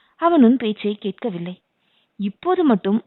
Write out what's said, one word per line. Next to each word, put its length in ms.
அவனும் 380
பேச்சை 380
கேட்கவில்லை. 600
இப்போது 440
மட்டும் 440